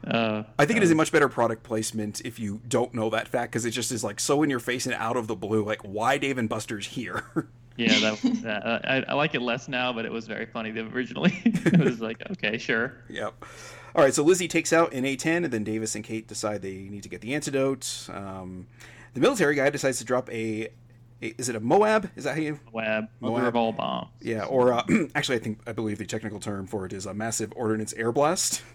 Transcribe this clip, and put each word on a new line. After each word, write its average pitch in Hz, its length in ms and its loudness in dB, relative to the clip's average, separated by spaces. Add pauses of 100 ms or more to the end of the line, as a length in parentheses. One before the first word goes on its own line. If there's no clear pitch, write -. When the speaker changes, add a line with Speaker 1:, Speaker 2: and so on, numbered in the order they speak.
Speaker 1:
Uh, 110 380 0 (120)
Speaker 2:
I 143 100 6
think 226 120 2
it 214 40 4
Speaker 1:
uh, - 20 6
Speaker 2:
is 165 80 8
a - 20 8
much 156 160 4
better 143 180 6
product 117 360 0
placement 110 600 -4
if 123 140 -8
you 104 300 -6
don't 120 260 2
know 113 160 0
that 110 160 0
fact, 120 260 -2
'cause 113 140 -2
it 113 60 -2
just 117 180 -2
is, 120 140 -4
like, 104 160 -4
so 147 240 4
in 147 60 4
your 127 100 0
face 127 260 -2
and 127 80 -2
out 113 220 -2
of 117 100 -2
the 110 100 -4
blue. 104 280 2
Like, 107 180 -2
why 107 340 2
Dave 135 220 0
and 113 100 0
Buster's 110 380 -6
here? - 680 -6
<laughs> - 60 -20 (180)
Speaker 1:
Yeah, 120 220 4
that, 107 220 2 (240)
that, 107 200 -4
uh, 117 200 0
I, 131 240 0
I - 60 0
like - 200 0
it 127 80 0
less 123 240 -2
now, 127 260 -2
but 113 120 -4
it 113 80 -6
was 113 160 -8
very 110 180 -6
funny 110 240 -8
originally. 117 720 -2
<laughs> - 20 -16
It 185 360 4
was 120 200 2
like, 113 300 -6
"Okay, 113 260 -2
sure." 120 380 0 (140)
Speaker 2:
Yep. - 360 -8 (520)
All 160 80 8
right, 135 100 6
so 151 80 2
Lizzie 175 240 6
takes 160 260 0
out 165 220 6
an 127 100 -2
A 135 120 0
ten, 165 260 2
and 151 100 -2
then 110 120 -2
Davis 110 320 -2
and 107 80 -8
Kate 113 240 -6
decide 104 340 -4
they 95 260 -8
need 101 140 -12
to 92 60 -16
get 90 120 -12
the 113 140 -6
antidote. 135 800 -2
Um, 95 540 -10 (460)
the - 60 -6
military 175 360 4
guy 139 140 4
decides 135 280 0
to 113 60 -8
drop 123 260 0
a, 110 380 -4 (520)
a, 113 160 -6
is 123 120 -4
it 117 80 -2
a 107 40 -4
moab? 196 540 4
Is - 80 -12
that 147 140 -2
how 160 60 -2
you 147 180 -4 (120)
Speaker 1:
moab, 110 360 -2 (100)
Speaker 2:
moab? 127 200 -2
Speaker 1:
mother 123 100 2
of 117 80 0
all 113 160 2
bombs. 64 340 -4 (140)
Speaker 2:
Yeah, 110 240 -4
or, 127 280 4
uh, 117 120 2 (140)
<clears throat> 147 180 0
actually, 135 220 0
I - 20 0
think, 110 260 -6
I 117 60 -8
believe 107 260 -2
the 104 80 -6
technical 110 320 -6
term 98 300 -6
for 95 180 -4
it 90 60 -8
is 95 140 -8
a 95 80 -8
massive 110 420 -4
ordnance 110 380 0
air 113 180 0
blast. 147 500 2 (120)